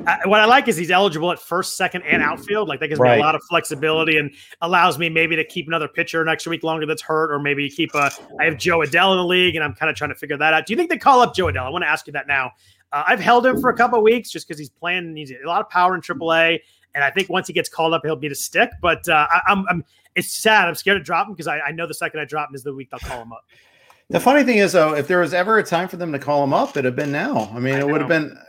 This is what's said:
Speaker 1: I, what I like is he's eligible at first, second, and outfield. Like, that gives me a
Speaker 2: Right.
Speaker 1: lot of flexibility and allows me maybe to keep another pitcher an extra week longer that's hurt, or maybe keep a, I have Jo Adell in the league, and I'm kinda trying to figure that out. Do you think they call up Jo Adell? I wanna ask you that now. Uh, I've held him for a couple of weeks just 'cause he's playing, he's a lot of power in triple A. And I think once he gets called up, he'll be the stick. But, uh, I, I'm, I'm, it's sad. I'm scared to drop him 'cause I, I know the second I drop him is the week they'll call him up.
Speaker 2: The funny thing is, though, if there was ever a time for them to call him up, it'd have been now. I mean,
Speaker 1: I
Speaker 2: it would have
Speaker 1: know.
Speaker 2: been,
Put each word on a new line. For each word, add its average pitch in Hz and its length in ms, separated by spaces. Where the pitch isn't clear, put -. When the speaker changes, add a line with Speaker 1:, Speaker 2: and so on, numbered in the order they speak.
Speaker 1:
I, 170 120
what 214 120
I 214 40
like 240 240
is 196 80
he's 160 140
eligible 175 420
at 156 80
first, - 380
second, 180 240
and 160 200
outfield. 180 460
Like, 135 120
that 156 80
gives 147 120
me 123 80
a 120 40
Speaker 2:
Right. 117 80
Speaker 1:
lot 151 140
of 147 140
flexibility 160 720
and 147 120
allows 170 380
me 165 100
maybe 165 280
to 156 80
keep 156 220
another 156 220
pitcher 165 320
an 165 80
extra 160 220
week 165 120
longer 160 220
that's 156 180
hurt, 156 300
or 143 60
maybe 143 320
keep 151 240
a, 143 180
I 151 60
have 160 140
Jo 170 220
Adell 170 320
in 190 40
the 180 80
league, 180 320
and 160 80
I'm 143 100
kinda 156 200
trying 147 160
to 135 60
figure 147 200
that 156 160
out. 156 140
Do 202 80
you - 20
think 349 140
they 311 80
call 262 240
up - 120
Jo 180 120
Adell? 135 180
I 127 60
wanna 170 160
ask 151 200
you 147 60
that 139 160
now. 135 240
Uh, 147 140
I've 208 140
held 240 260
him 254 120
for 247 120
a 233 60
couple 240 220
of 214 60
weeks 226 260
just - 160
'cause 156 120
he's 147 120
playing, 170 460
he's 143 160
a 131 160
lot 165 140
of - 80
power 180 240
in 175 80
triple 165 320
A. 165 280
And 143 60
I 139 80
think 185 180
once 180 200
he 175 40
gets 160 160
called 165 240
up, 165 120
he'll 156 100
be 147 140
the 143 80
stick. 233 340
But, 170 280
uh, 151 200
I, 175 200
I'm, 190 200
I'm, 175 160
it's 180 180
sad. 214 360
I'm 160 80
scared 202 200
to 180 60
drop 170 240
him 208 80
'cause 156 140
I, 151 100
I 147 140
know 165 160
the 151 60
second 156 260
I 147 40
drop 147 260
him 135 40
is 135 80
the 139 100
week 135 180
they'll 123 100
call 127 200
him 117 120
up. 113 120
Speaker 2:
The 170 100
funny 277 240
thing 233 140
is, 190 160
though, 156 200
if 143 140
there 180 100
was 170 160
ever 196 240
a 190 60
time 175 240
for 185 80
them 170 160
to 139 80
call 143 240
him 139 100
up, 269 160
it'd 139 140
have 123 100
been 143 160
now. 143 420
I 117 60
mean, 131 160
Speaker 1:
I 139 60
Speaker 2:
it 143 80
would 147 120
have 143 80
Speaker 1:
know. 160 120
Speaker 2:
been, - 180